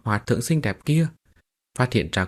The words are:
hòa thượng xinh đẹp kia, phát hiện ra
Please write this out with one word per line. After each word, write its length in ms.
hòa 160
thượng 220
xinh 200
đẹp 240
kia, 220
phát 160
hiện 180
ra 160